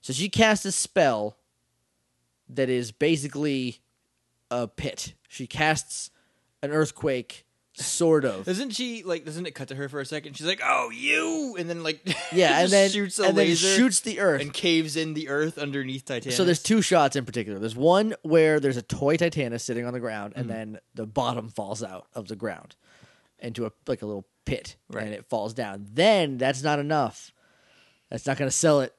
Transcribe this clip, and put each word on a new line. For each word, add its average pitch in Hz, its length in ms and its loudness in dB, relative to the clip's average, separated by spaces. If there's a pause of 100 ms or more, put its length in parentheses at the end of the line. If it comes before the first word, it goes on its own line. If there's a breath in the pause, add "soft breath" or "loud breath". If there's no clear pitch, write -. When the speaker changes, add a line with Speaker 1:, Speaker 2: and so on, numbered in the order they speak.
Speaker 1:
So - 120 -8
she 160 160 -2
casts 220 360 4
a 196 80 -4
spell 113 640 2 (1120)
that 131 200 -2
is 123 240 -2
basically 143 880 -2 (680)
a 120 180 -2
pit. - 460 -10 (140)
She - 180 -12
casts - 640 -2 (520)
an 143 80 -4
earthquake, 147 760 -2 (300)
sort 160 500 2
of. 98 200 -2
Speaker 2:
Doesn't 208 260 -4
she, 233 320 -6
like, 165 220 -6
doesn't 156 220 -10
it 147 80 -10
cut 135 140 -10
to 131 80 -10
her 139 120 -6
for 143 120 -8
a 135 60 -6
second? 151 300 -10
She's 147 100 -6
like, 190 160 -2
"Oh, - 280 0
you!" 294 680 -2
And 170 120 -6
then, 170 120 -6
like, 160 220 -6
<laughs> - 280 -4
Speaker 1:
Yeah, 160 280 6
Speaker 2:
just 175 40 6
Speaker 1:
and 185 80 4
then, 196 180 6
Speaker 2:
shoots 202 280 -2
a 214 60 0
Speaker 1:
and 180 140 4
then 160 80 6
Speaker 2:
laser 170 200 4 (100)
Speaker 1:
shoots 233 240 4
the 214 200 -6
earth. 160 220 4
Speaker 2:
and 143 100 -8
caves 160 440 2
in 160 180 -2
the 151 140 -6
earth 151 300 -2
underneath 135 460 -6
Titanus. 127 300 -6
Speaker 1:
So 185 100 4
there's 175 180 2
two 220 200 4
shots 147 340 4
in 131 80 -2
particular. 107 340 -6
There's 110 160 -4
one 180 480 4
where 156 380 6
there's 135 160 0
a 120 60 -6
toy 143 340 0
Titanus 143 460 -2
sitting 120 240 -4
on 123 80 -6
the 123 60 -6
ground, 107 360 -8
and 127 100 -6
Speaker 2:
Mm. - 40 -8
Speaker 1:
then 110 300 -10 (140)
the 113 120 -8
bottom 117 420 -4
falls 104 340 -8
out 92 320 -14
of 104 140 -10
the 107 80 -10
ground 98 400 -10 (640 soft breath)
into 117 260 -6
a, 107 80 -6 (140)
like, 127 160 -4
a 107 40 -8
little 101 200 -8 (180)
pit, - 320 -6 (140)
Speaker 2:
Right. 110 160 -8
Speaker 1:
and 107 80 -10
it 98 160 -14
falls 110 240 -6
down. 101 400 -8
Then 165 420 4
that's 131 260 0
not 147 160 0
enough. 147 540 -4 (760 soft breath)
That's - 160 -8
not 135 100 -2
gonna 135 140 -2
sell 151 320 4
it. 123 160 -6